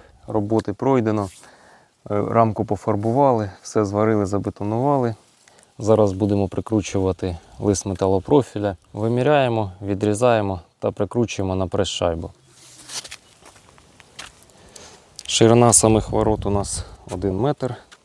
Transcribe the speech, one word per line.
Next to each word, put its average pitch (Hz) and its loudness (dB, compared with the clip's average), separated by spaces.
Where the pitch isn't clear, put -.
роботи 107 -2
пройдено. 107 0
Е, 104 0
рамку 110 2
пофарбували, 110 0
все - -2
зварили, 104 0
забетонували. 110 -2
Зараз 104 4
будемо 101 0
прикручувати 92 -2
лист 104 0
металопрофіля. 98 0
Виміряємо, 120 0
відрізаємо 101 0
та 107 -2
прикручуємо 98 -2
на 95 0
прес-шайбу. 87 -2
Ширина 117 6
самих 110 4
ворот 107 0
у 101 -2
нас 101 -4
один 92 -4
метр. 127 -4